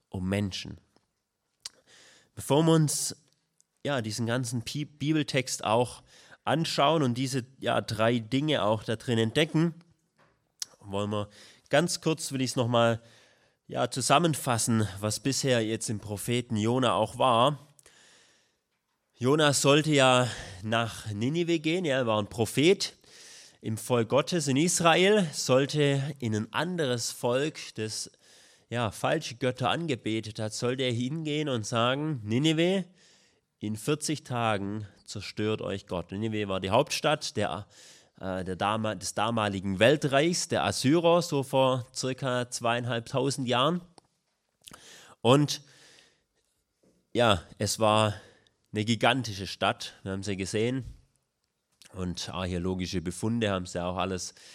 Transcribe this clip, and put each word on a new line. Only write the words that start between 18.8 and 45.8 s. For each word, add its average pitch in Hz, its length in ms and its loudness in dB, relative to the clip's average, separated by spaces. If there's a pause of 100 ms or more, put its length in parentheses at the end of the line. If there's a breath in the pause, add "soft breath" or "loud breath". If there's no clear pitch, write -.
Jona 143 360 4
sollte 151 400 4
ja 127 360 6 (320 loud breath)
nach 110 480 -2
Ninive 160 500 -2
gehen, 160 260 -2
ja, 135 140 0
er 127 60 0
war 107 160 2
ein 98 60 -4
Prophet 147 720 2 (640 loud breath)
im 113 160 -4
Volk 117 320 0
Gottes 147 400 0
in 131 80 2
Israel, 175 760 4
sollte 139 880 2
in 110 160 -2
ein 107 160 -4
anderes 147 640 -4
Volk, 135 440 -2 (180)
das, 110 360 -8 (580 soft breath)
ja, 113 220 -2
falsche 143 440 -2
Götter 123 340 -2
angebetet 110 680 -4
hat, 110 160 -6
sollte 131 300 -2
er 127 80 0
hingehen 147 560 -4
und 117 180 -4
sagen, 131 600 -2
"Ninive, 160 580 2 (760 soft breath)
in 107 180 -4
vierzig 151 480 -4
Tagen 107 600 -2 (200)
zerstört 107 560 -4
euch 95 260 -8
Gott." 87 240 -6
Ninive 107 380 -4
war 95 100 -2
die 92 120 -2
Hauptstadt 151 680 0
der, 101 300 -4 (520 loud breath)
äh, 92 240 -6
der 92 140 -6
dama-, 107 380 -2
des 90 180 -10
damaligen 101 680 -2
Weltreichs, 147 680 4
der 85 160 0
Assyrer, 165 560 4
so 147 200 -2
vor 131 540 2
circa 127 560 -4
zweieinhalbtausend 120 960 -2
Jahren. 135 320 2 (1400 loud breath)
Und 139 400 4 (1500 soft breath)